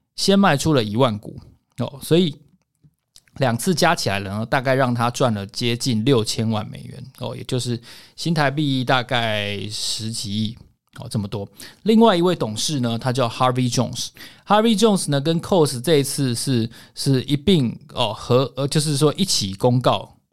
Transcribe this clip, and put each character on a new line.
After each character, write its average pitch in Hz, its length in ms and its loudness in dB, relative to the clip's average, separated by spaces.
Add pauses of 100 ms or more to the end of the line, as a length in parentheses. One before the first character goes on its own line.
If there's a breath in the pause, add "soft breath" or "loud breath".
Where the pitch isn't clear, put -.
(160 soft breath)
先 196 220 2
卖 190 180 4
出 156 200 0
了 123 80 2
一 104 120 -4
万 117 220 2
股 - 220 -14 (400)
哦， - 220 -8
所 156 160 2
以 170 180 0 (1000)
两 123 200 0
次 175 200 0
加 165 180 2
起 - 160 -4
来 98 100 -2
了 98 120 -8
呢， 107 160 -4
大 143 120 0
概 131 140 0
让 131 220 0
他 120 160 -2
赚 123 200 0
了 101 140 -4
接 117 320 -4
近 113 260 -2
六 117 220 4
千 113 240 -2
万 107 180 -4
美 - 180 -14
元 123 180 -16 (160)
哦， 117 160 -10
也 - 80 -14
就 127 160 -4
是 120 200 -4 (360 loud breath)
新 165 180 -2
台 147 160 2
币 139 340 0
大 127 200 0
概 107 560 -2 (100)
十 110 420 -6
几 104 220 -8
亿 110 240 -4 (420)
哦， - 80 -14
这 117 120 -4
么 101 80 -6
多。 101 200 -8 (360 loud breath)
另 220 160 6
外 220 180 6
一 170 60 2
位 180 120 2
董 113 220 -6
事 151 220 -4
呢， 117 180 -2
他 123 160 -2
叫 123 160 0
Harvey 127 420 0
Jones。 - 360 -4 (400 loud breath)
Harvey 220 280 4
Jones 196 360 2
呢， 139 100 0
跟 165 180 0
Coase 143 400 2
这 156 180 2
一 139 60 4
次 131 300 -2
是， 113 340 0 (280 loud breath)
是 135 300 2
一 143 120 -2
并 143 400 2 (160)
哦， 110 180 0
和， 123 440 0
呃， 139 120 -2
就 151 140 0
是 147 160 -2
说 147 180 4
一 - 80 0
起 98 300 -2
公 123 260 2
告 123 320 0 (220)